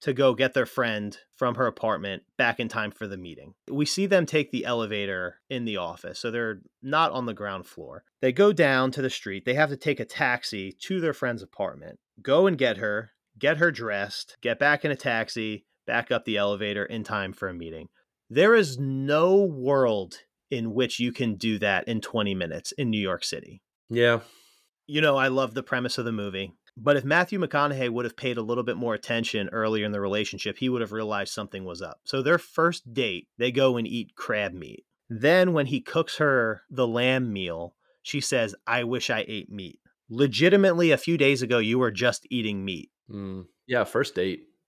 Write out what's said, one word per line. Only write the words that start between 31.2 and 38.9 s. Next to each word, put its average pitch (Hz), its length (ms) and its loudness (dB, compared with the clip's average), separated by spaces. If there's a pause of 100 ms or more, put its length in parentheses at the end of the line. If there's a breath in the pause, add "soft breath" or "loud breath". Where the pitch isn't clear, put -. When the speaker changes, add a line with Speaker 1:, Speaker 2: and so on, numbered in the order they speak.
Speaker 1:
something 98 320 -10
was 87 180 -10
up. 80 220 -12
So 135 180 -2
their 156 160 4
first 165 560 -2
date, 107 340 -2 (100)
they 123 140 2
go 131 240 4
and 117 100 -2
eat - 280 -6
crab 104 400 -2
meat. 76 300 -14 (260)
Then 165 420 4
when 147 140 2
he 127 160 -2
cooks - 340 -2
her 120 540 2
the 127 180 0
lamb 123 440 2
meal, 87 420 -6 (280)
she - 180 -6
says, 113 340 0 (120)
"I 120 180 0
wish 120 260 -4